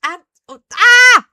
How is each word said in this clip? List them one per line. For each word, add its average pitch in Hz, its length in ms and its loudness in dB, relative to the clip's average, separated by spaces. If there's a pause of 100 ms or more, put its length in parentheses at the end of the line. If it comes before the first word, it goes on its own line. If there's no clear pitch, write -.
At, 339 180 -12 (260)
oh, 262 140 -20 (120)
ah! 480 600 0